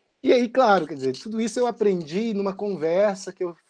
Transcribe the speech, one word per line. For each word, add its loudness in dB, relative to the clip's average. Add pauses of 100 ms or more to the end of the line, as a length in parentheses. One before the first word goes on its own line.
(240)
E 4
aí, 2
claro, 4
quer -10
dizer, -4
tudo -8
isso -4
eu 2
aprendi -2
numa -2
conversa -2
que -8
eu, -6 (140)